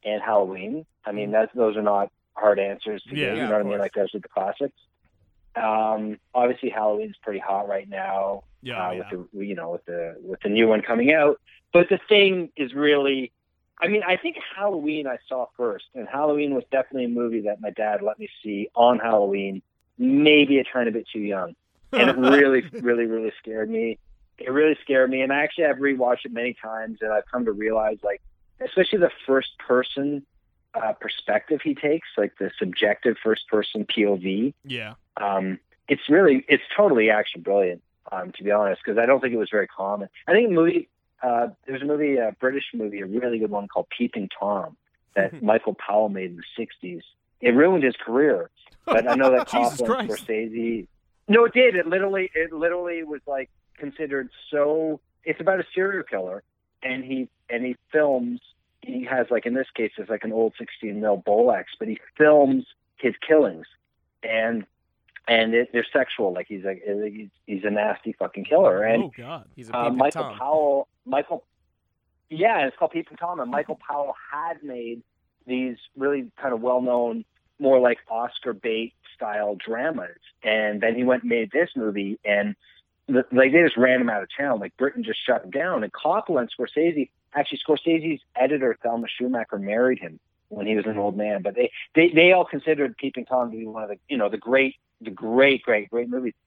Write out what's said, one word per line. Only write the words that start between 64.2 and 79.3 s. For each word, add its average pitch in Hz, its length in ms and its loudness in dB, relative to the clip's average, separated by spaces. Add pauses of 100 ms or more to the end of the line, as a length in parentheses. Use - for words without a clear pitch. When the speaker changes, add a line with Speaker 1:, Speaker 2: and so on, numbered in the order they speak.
Speaker 1:
and, 113 420 -2 (640)
and 113 260 4
it, 120 180 4
they're 117 200 -2
sexual. 117 400 0
Like, 90 160 -8
he's, 95 160 -10
like, 95 200 -6
he's, 104 440 -6 (180)
he's 98 180 -6
a 104 60 0
nasty 104 480 -2
fucking 95 280 -6
killer. 139 360 4
And 113 220 2
Speaker 2:
Oh, 143 120 -10
God. 127 380 -14
Speaker 3:
He's 113 140 -20
a 113 80 -8
Speaker 1:
uh, 120 80 -2
Speaker 3:
peeping 123 140 -2
Speaker 1:
Michael 151 240 2
Speaker 3:
Tom. 113 160 -10
Speaker 1:
Powell, 143 500 0 (180)
Michael, 247 380 -4 (840)
yeah, 170 380 0
it's 127 100 -6
called - 160 -2
Peeping 165 240 -10
Tom, 175 240 -6
and 131 100 -6
Michael 147 360 -4
Powell 143 280 -4 (180)
had 151 300 -8
made 120 400 -10 (440)
these 127 300 -4 (200)
really 135 340 -2 (100)
kind 135 140 -2
of 110 60 -4
well-known, 123 640 0 (340)
more 135 220 6
like 123 180 4 (120)
Oscar 117 420 -6
bait 113 420 -4 (200)
style 104 420 -4